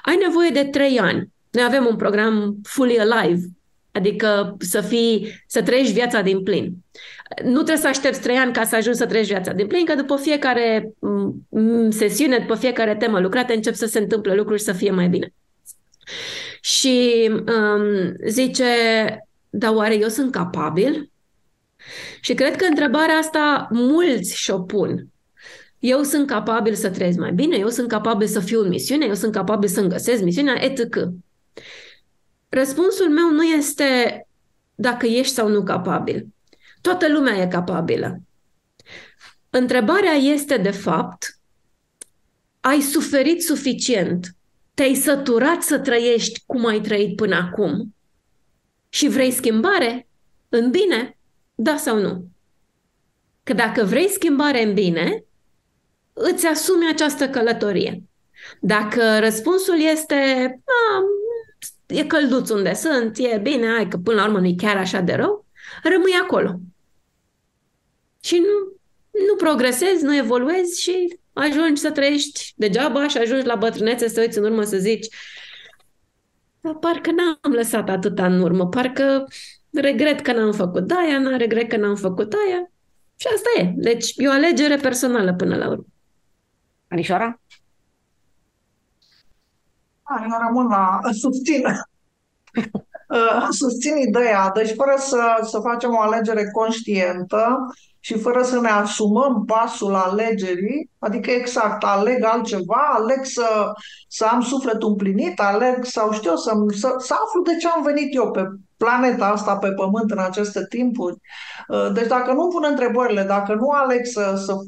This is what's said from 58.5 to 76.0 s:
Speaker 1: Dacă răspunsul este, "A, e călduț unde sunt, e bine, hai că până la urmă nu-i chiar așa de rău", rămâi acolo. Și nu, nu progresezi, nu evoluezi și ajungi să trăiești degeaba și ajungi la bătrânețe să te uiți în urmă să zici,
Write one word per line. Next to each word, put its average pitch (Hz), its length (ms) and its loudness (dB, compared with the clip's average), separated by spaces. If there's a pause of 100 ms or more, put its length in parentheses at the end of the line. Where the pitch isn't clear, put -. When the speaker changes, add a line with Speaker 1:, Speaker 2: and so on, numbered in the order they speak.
Speaker 1:
Dacă 214 580 2
răspunsul 311 600 2
este, 311 340 0 (500)
"A, 453 380 2 (840)
e - 180 -2
călduț 269 460 0
unde 196 240 0
sunt, 233 440 -2
e 233 200 0
bine, 233 360 0
hai 214 140 0
că - 80 -6
până 214 240 0
la 196 60 4
urmă 214 120 2
nu-i 180 180 2
chiar 208 200 0
așa 190 240 -2
de 175 140 0
rău", 403 320 -2 (360)
rămâi 359 400 4
acolo. 220 360 0 (1600)
Și - 160 -4
nu, 381 360 2 (540)
nu 403 100 4
progresezi, 311 680 2
nu 285 120 2
evoluezi 285 640 0
și 359 380 -4 (140)
ajungi 294 480 0
să 302 100 -2
trăiești 285 640 -2
degeaba 254 520 0
și 285 100 -2
ajungi 240 280 0
la 233 80 -2
bătrânețe 226 540 0
să 220 60 -8
te 240 60 0
uiți 233 180 0
în 202 60 0
urmă 220 180 0
să 208 140 -2
zici, 208 300 -2 (1500)